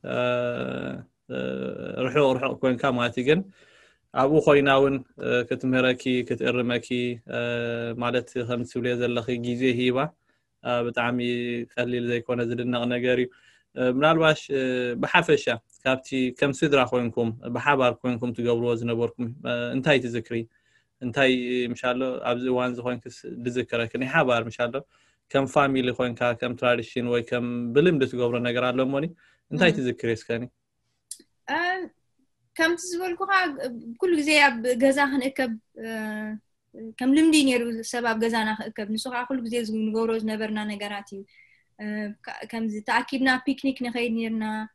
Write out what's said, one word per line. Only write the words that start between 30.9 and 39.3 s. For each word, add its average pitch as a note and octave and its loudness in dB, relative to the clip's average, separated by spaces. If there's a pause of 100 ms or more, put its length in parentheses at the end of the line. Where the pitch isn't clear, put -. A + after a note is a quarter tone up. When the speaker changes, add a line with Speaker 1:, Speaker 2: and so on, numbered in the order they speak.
Speaker 2:
እ፣ C#4+ -2 (1000)
ከምቲ E4 2
ዝበልኩኻ F4+ -4 (680)
ኩሉ - -2
ግዜ D4+ 2
ኣብ C#4 6 (220)
ገዛ C4+ 4
ክንእከብ፣ C4 -2 (240)
እ፣ A3+ -10 (1040)
ከም C4 0
ልምዲ D#4 6
ነይሩ B3 4 (200)
ሰብ A#3+ -6
ኣብ A3 0
ገዛና A3+ 0
ክእከብ። G#3+ -8
ንሱ A3 -6
ከዓ B3 -4
ኩሉ C4 -4